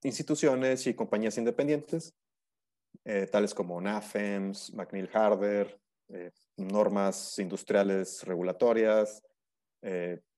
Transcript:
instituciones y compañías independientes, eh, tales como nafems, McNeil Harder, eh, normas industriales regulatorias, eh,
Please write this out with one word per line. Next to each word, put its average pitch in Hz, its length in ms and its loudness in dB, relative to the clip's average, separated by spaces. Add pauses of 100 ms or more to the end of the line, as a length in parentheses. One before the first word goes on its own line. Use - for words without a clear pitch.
instituciones 131 840 2
y 113 60 2
compañías 107 440 -2
independientes, 147 760 -2 (880)
eh, 98 260 -2
tales 104 240 2
como 87 260 -4
nafems, 101 960 -4
McNeil 98 380 -8
Harder, 104 680 2 (300)
eh, 87 240 -14 (240)
normas 98 840 0
industriales 98 880 0
regulatorias, 107 960 2 (600)
eh, 87 380 -4 (180)